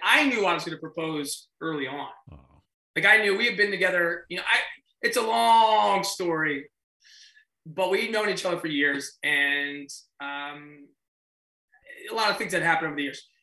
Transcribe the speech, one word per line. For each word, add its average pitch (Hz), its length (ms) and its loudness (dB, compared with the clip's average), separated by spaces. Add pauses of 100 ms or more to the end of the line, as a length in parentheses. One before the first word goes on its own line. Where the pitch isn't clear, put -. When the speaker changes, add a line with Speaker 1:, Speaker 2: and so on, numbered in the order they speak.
Speaker 1:
I 262 220 4
knew 233 200 2
I 175 80 4
was 160 100 -4
gonna 165 140 -8
propose 160 720 -8 (100)
early 151 280 -4
on. 143 200 -8 (240)
Speaker 2:
Oh. 73 60 -20 (580)
Speaker 1:
Like, 165 100 0
I 214 120 8
knew 202 200 2
we 233 80 0
had 214 120 -2
been 202 140 2
together, 175 580 0
you 175 80 -8
know, 185 80 -8
I, 226 140 2 (420)
it's 233 160 0
a 240 40 0
long 220 840 4
story, 156 640 -4 (960)
but 180 260 -2
we've 226 200 0
known 214 180 0
each 185 140 -4
other 175 160 -2
for 170 80 -8
years, 143 560 -2
and, 143 640 0 (320)
um, 143 680 -12 (1200)
a - 40 -10
lot 214 160 2
of 196 60 -2
things 202 160 -6
had 170 100 0
happened 165 240 2
over 143 100 -6
the 147 60 -2
years. - 260 -10 (140)